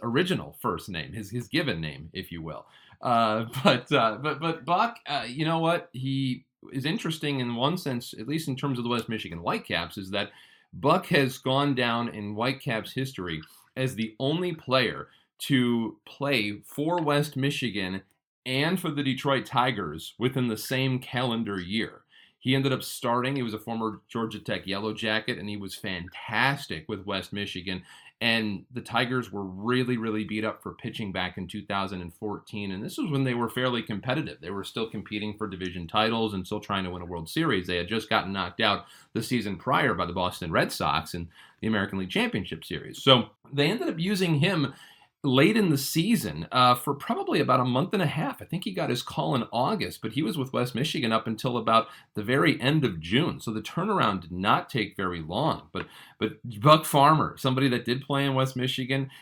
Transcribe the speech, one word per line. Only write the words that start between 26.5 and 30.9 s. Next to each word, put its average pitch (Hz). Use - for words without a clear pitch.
with 98
West 98
Michigan. 92
And 110
the 120
Tigers 120
were 101
really, 117
really 110
beat 107
up 107
for 87
pitching 110